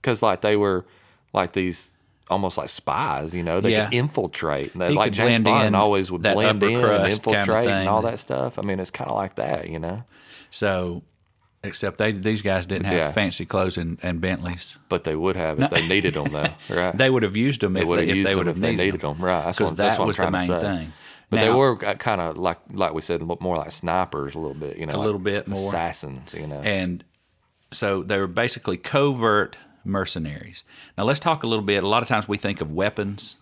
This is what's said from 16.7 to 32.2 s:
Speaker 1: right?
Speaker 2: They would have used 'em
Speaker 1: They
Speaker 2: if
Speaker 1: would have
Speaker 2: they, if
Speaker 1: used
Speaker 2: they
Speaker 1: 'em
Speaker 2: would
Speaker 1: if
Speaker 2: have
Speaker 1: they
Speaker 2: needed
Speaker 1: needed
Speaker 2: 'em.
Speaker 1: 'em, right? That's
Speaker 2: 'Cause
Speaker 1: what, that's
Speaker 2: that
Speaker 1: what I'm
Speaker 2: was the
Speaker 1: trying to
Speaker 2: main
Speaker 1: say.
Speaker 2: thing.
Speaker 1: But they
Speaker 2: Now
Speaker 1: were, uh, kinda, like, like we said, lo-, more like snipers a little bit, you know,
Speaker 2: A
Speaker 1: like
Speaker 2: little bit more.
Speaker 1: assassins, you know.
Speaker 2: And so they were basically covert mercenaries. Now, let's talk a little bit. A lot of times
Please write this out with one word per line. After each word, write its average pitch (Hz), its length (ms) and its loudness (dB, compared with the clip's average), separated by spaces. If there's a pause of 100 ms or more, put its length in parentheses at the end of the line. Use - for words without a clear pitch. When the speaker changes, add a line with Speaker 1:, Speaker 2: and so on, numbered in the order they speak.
Speaker 1:
right? 87 220 0
Speaker 2:
They 131 140 4
would 127 120 4
have 101 140 0
used 131 260 0
'em 95 120 2
Speaker 1:
They 92 80 2
Speaker 2:
if 82 60 2
Speaker 1:
would 87 100 4
have 82 80 2
Speaker 2:
they, 92 60 2
if 95 40 2
Speaker 1:
used 98 100 2
Speaker 2:
they 98 60 4
Speaker 1:
'em 95 60 4
Speaker 2:
would 87 100 2
Speaker 1:
if 80 80 -2
Speaker 2:
have 92 60 -4
Speaker 1:
they 80 80 2
Speaker 2:
needed 85 140 0 (100)
Speaker 1:
needed 78 100 -6
Speaker 2:
'em. 73 120 -2
Speaker 1:
'em, 87 80 -6
right? 90 200 2
That's 87 140 -2
Speaker 2:
'Cause 101 100 2
Speaker 1:
what, 80 80 -2
that's 90 180 2
Speaker 2:
that - 40 -2
Speaker 1:
what 92 60 2
I'm - 40 2
Speaker 2:
was 101 80 -2
the 92 60 0
Speaker 1:
trying 87 100 2
to 92 60 0
Speaker 2:
main 87 220 0
Speaker 1:
say. - 0 -
Speaker 2:
thing. 82 320 -4 (380)
Speaker 1:
But 110 100 2
they 110 80 6
Speaker 2:
Now 117 100 4
Speaker 1:
were, 131 280 4
uh, 101 80 0
kinda, 87 460 -2
like, 87 180 0 (140)
like 90 220 0
we 80 80 -4
said, 82 200 -2
lo-, 85 180 -4
more 90 160 0
like 78 160 -4
snipers 82 600 -2
a 80 40 -8
little 73 180 -6
bit, 76 220 -10
you 80 80 -8
know, 73 80 -4
Speaker 2:
A - 20 -2
Speaker 1:
like - 80 -2
Speaker 2:
little 104 160 0
bit 101 260 -2
more. 98 220 -4
Speaker 1:
assassins, 80 640 -6
you 76 140 -10
know. 71 140 -10
Speaker 2:
And 92 440 -4 (680)
so 98 320 -2
they 101 160 -2
were 98 80 0
basically 104 520 -2
covert 120 800 2 (300)
mercenaries. 92 800 -6 (320)
Now, 98 80 -2
let's 143 160 2
talk 156 220 0
a 123 40 -4
little 110 180 0
bit. 101 200 2
A - 20 0
lot 110 160 4
of - 60 -8
times 107 180 2